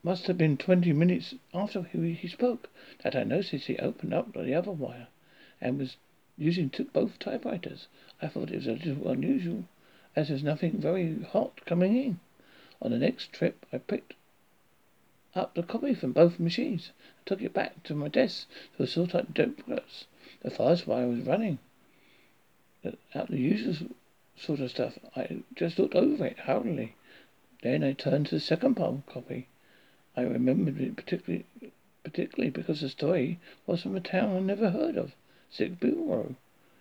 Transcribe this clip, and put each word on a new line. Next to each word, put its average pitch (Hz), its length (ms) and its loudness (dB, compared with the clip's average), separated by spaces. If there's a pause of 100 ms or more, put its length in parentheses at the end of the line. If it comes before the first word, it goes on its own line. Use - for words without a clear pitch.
must 180 240 -2
have 180 100 2
been 156 200 6
twenty 175 360 6
minutes 175 400 4 (220)
after 202 260 -4
he, 170 320 -2
he 170 140 -8
spoke 240 420 -2 (340)
that - 120 0
I 123 80 2
noticed 139 420 -2
he - 140 -2
opened - 340 -4
up - 200 -2
the 127 200 -4
other 180 180 0
wire 123 360 -8 (520)
and 131 200 -2
was 131 180 -6 (400)
using 165 320 2
two, - 160 -4
both - 320 0
typewriters. - 720 -6 (340)
I 156 60 -6
thought 156 240 -6
it - 60 -4
was - 100 -4
a 113 60 0
little 143 360 -2
unusual, 170 540 0 (520)
as 151 120 2
there 151 80 -2
was 139 80 -2
nothing 156 360 0
very 160 440 0
hot - 420 -2
coming 185 300 4
in. 254 240 0 (600)
On 117 120 -2
the 117 80 2
next - 340 -2
trip, - 400 -2
I 127 60 -4
picked - 340 -6 (1200)
up - 200 -4
the 170 100 -2
copy 240 300 0
from 131 180 -2
both 170 300 8
machines 180 500 -2 (260)
and - 80 -20
took 190 160 -2
it - 120 -4
back - 300 -2
to 151 120 -4
my 147 140 -2
desk - 380 2 (300)
to - 80 2
sort 175 300 0
out - 180 0
duplicates. - 720 -2 (360)
The - 80 -4
first 160 380 2
wire 123 200 2
was 120 140 0
running 180 380 0 (1600)
out - 140 -4
the 151 80 -2
usual 160 500 0 (480)
sort 143 240 -4
of 127 120 -4
stuff. 117 260 -4 (180)
I - 280 -6 (120)
just 170 240 -2
looked - 160 2
over 240 300 4
it - 140 -4
hurriedly. 135 560 -2 (640)
Then 135 200 2
I 139 120 2
turned 143 320 2
to - 100 -2
the 156 60 0
second 233 340 2
pile 143 320 0
copy. - 400 -8 (680)
I 123 60 2
remembered 135 580 2
it - 160 -2
particularly, - 480 -4 (580)
particularly - 460 -2
because 151 320 -2
the 139 80 -2
story 160 500 0 (260)
was 170 180 -2
from 190 120 -4
a 185 60 -2
town 196 340 0
I 185 60 0
never 196 300 2
heard 294 260 0
of, - 160 -4 (360)
Sigburo. 175 840 0 (460)